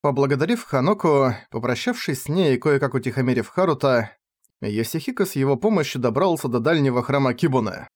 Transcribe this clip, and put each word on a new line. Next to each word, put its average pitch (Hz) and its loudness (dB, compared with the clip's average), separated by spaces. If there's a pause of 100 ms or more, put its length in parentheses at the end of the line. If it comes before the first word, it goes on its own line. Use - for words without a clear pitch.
Поблагодарив 143 0
Ханоку, 139 2 (160)
попрощавшись 123 -4
с - -10
ней 160 2
и 127 0
кое-как 139 0
утихомирив 135 0
Харута, 139 0 (500)
Йосихико 131 -2
с - -10
его 139 2
помощью 170 0
добрался 147 0
до 127 0
дальнего 135 2
храма 135 0
Кибуны. 127 -2